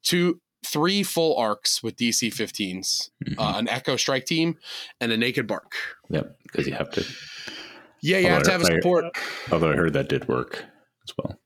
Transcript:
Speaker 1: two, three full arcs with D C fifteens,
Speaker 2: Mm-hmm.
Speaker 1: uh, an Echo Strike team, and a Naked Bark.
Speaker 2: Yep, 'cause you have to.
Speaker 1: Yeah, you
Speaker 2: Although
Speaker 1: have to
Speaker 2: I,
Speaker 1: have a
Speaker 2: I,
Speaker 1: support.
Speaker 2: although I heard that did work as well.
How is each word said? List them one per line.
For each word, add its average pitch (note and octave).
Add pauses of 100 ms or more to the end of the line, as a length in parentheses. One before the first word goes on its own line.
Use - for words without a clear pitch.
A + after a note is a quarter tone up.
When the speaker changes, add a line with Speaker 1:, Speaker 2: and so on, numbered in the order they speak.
Speaker 1:
two, F3 (260)
three F#3+
full E3
arcs -
with A2+
D A#2+
C A#2
fifteens, F#2+ (140)
Speaker 2:
Mm-hmm. -
Speaker 1:
uh, A2
an A#2
Echo B2
Strike C3
team, E3 (440)
and A#2
a A2
Naked A#2+
Bark. - (360)
Speaker 2:
Yep, - (160)
'cause -
you -
have -
to. - (960)
Speaker 1:
Yeah, F3
you F3+
Speaker 2:
Although F3
Speaker 1:
have C#3+
to -
Speaker 2:
I, -
Speaker 1:
have F3
a F3
Speaker 2:
I, E3
Speaker 1:
support. F3 (460)
Speaker 2:
although E2
I C#2+
heard E2
that -
did -
work - (440)
as -
well. -